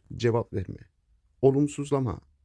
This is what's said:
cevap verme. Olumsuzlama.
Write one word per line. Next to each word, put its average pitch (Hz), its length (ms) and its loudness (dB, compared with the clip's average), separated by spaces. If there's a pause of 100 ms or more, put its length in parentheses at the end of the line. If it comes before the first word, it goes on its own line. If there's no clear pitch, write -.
(160)
cevap 113 380 -2
verme. - 360 -10 (520)
Olumsuzlama. 139 800 2 (240)